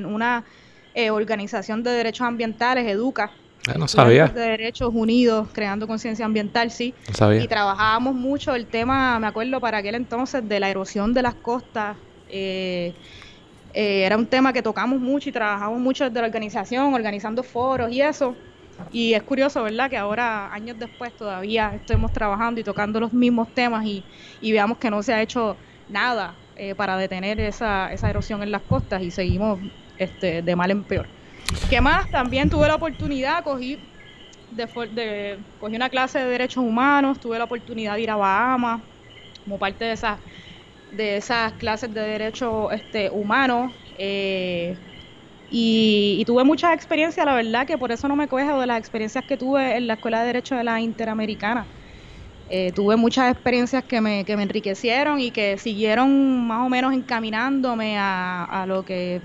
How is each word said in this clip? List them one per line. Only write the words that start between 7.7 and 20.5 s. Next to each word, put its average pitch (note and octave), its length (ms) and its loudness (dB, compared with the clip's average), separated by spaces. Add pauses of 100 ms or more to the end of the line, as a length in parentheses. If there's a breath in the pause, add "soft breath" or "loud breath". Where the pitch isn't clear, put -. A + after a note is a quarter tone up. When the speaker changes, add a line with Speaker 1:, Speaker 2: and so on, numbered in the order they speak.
Speaker 1:
mucho C4+ 400 0
el A#3+ 120 -2
tema, B3 520 2
me A3 80 0
acuerdo, A#3 340 -2
para A3 180 0
aquel G3+ 180 -4
entonces, B3 520 -4
de G3+ 120 0
la G3 100 2
erosión G3 420 -2
de B3 100 2
las A#3+ 120 0
costas. A3+ 600 -6 (340)
Eh, F#3 640 -4 (800 loud breath)
eh, G3 320 2
era G#3 100 4
un A3+ 100 2
tema C4 260 4
que B3+ 100 -2
tocamos A3+ 380 0
mucho C#4 280 -2
y - 40 -4
trabajamos G#3 480 -2
mucho C4 240 0
desde A#3+ 160 -2
la A#3 80 2
organización, A3+ 640 0
organizando A3 480 -2
foros B3 500 -2
y B3+ 80 2
eso. C#4 340 2 (580)
Y A3+ 220 2
es G#3 80 2
curioso, C4+ 420 0
¿verdad? A#3 260 -2
Que B3+ 60 -4
ahora, G#3+ 560 -2